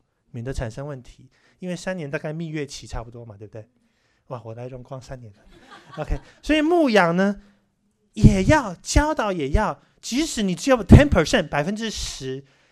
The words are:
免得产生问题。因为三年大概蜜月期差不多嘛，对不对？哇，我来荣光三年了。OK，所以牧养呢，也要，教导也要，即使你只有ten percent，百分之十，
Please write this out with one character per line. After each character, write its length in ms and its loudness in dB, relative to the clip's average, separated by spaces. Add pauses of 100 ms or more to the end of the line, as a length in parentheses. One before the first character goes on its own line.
(320)
免 120 -12
得 80 -8
产 180 -6
生 160 -12
问 160 -14
题。 280 -20 (300)
因 100 -12
为 60 -6
三 200 -8
年 160 -10
大 80 -6
概 140 -10
蜜 140 -8
月 180 -8
期 200 -16
差 160 -10
不 80 -16
多 140 -18
嘛， 140 -20
对 100 -18
不 60 -20
对？ 120 -16 (640)
哇， 160 -12
我 100 -14
来 140 -14
荣 160 -16
光 180 -16
三 200 -16
年 100 -20
了。 80 -20 (600)
OK， 180 -4 (220)
所 120 0
以 80 2
牧 280 2
养 260 4
呢， 260 0 (720)
也 320 6
要， 300 2
教 380 0
导 180 -2
也 180 -4
要， 320 -2 (180)
即 260 -4
使 160 -6
你 140 -2
只 140 -6
有 80 4
ten 320 10
percent， 400 0
百 120 -2
分 140 -4
之 140 -6
十， 560 -10 (260)